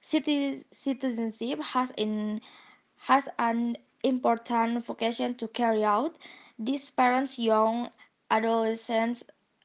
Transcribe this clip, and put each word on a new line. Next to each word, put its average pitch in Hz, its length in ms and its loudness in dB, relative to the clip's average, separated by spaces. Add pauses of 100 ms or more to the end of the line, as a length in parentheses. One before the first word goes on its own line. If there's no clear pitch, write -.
citis-, 277 680 0
citizenship 240 920 -4
has 254 340 -2
in, 214 460 -2 (540)
has 269 320 2 (100)
an 233 400 0 (240)
important 233 840 0
vocation 240 520 -2
to 220 120 -6
carry 220 360 2
out. 220 320 2 (420)
These 262 320 -4
parents, 262 480 2
young 220 500 2 (420)
adolescents, 226 920 0 (400)